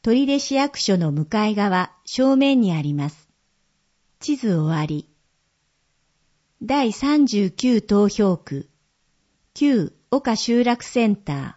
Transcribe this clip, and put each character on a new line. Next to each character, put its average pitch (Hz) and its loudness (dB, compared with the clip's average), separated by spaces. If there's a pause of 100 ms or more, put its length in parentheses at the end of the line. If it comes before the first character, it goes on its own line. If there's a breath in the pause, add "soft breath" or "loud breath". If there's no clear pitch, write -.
取 254 2
手 277 0
市 269 -6
役 285 -2
所 190 0
の 156 0
向 151 -2
か 214 -2
い 214 -2
側、 196 -2 (140)
正 269 0
面 269 4
に 185 2
あ 156 -2
り 147 -2
ま 147 -4
す。 - -18 (880)
地 294 -4
図 220 -2
終 160 0
わ 151 -2
り。 151 -8 (1600)
第 262 0
三 285 2
十 202 0
九 240 0
投 208 2
票 196 0
区、 - -12 (840)
旧 247 2 (160)
岡 254 0
集 240 0
落 240 0
セ 233 0
ン 202 2
タ 151 -8
ー。 139 -8